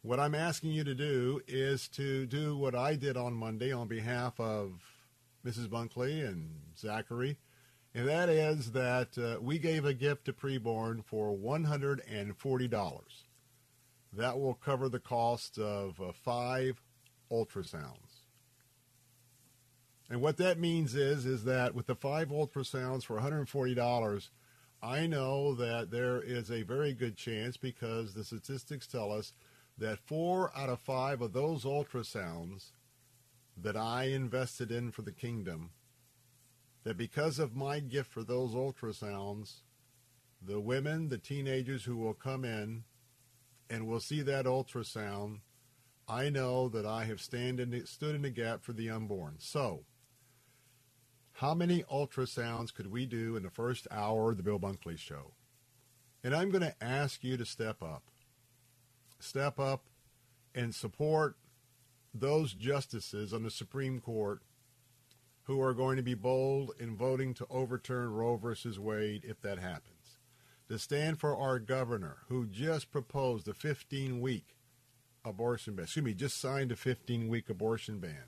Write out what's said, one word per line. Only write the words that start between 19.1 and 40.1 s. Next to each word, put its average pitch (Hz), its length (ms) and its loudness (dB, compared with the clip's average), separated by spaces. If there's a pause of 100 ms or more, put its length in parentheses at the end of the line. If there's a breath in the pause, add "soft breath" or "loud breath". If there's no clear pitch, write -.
And 120 120 0
what 151 160 4
that 175 220 6
means 165 360 4
is, 139 300 4
is 127 200 0
that 127 280 2
with 120 140 -4
the 123 80 2
five 147 320 0
ultrasounds 131 760 -2
for 110 140 -2
a 110 40 0
hundred 143 260 0
forty 127 260 2
dollars, 120 580 2 (500 loud breath)
I 139 260 0
know 139 480 2
that 117 360 0
there 123 300 2
is 120 300 -2
a 113 120 0
very 135 300 0
good 117 220 -2
chance, 113 400 -4
because 113 580 -4
the 107 120 -6
statistics 131 600 -8
tell 107 260 -2
us 107 220 -4 (420 loud breath)
that 107 240 -2
four 175 560 0
out 135 140 -2
of 123 100 -2
five 131 400 0
of 113 140 -2
those 143 300 2
ultrasounds 98 1080 -4 (840)
that 101 180 -2
I 117 300 0
invested 127 680 0
in 120 200 -2
for 104 100 -10
the 104 100 -8
kingdom, 90 600 -6 (1120)
that 110 120 -2
because 139 440 0
of 127 160 0
my 139 240 -2
gift 135 320 -2
for 113 120 -6
those 123 300 0
ultrasounds, 107 1080 -4 (800)